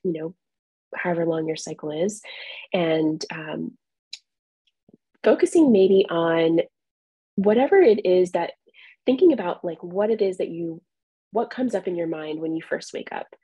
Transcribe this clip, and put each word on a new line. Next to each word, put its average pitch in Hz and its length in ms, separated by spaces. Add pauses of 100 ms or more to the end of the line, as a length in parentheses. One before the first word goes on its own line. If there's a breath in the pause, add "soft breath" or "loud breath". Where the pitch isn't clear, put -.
you 180 100
know, 160 220 (600)
however 170 300
long 160 220
your 160 100
cycle 156 340
is, 180 300 (520 loud breath)
and, 160 500 (100)
um, 160 380 (1500)
focusing 311 480
maybe 190 380
on 165 500 (760)
whatever 233 420
it 254 280
is 180 260
that, 170 200 (540 soft breath)
thinking 294 280
about, 185 320
like, 165 160
what 196 300
it 214 100
is 190 160
that - 120
you, 165 320 (500)
what 233 180
comes 247 240
up 185 140
in 180 80
your 170 120
mind 156 320
when 160 160
you 165 60
first - 320
wake - 180
up, 50 160 (160)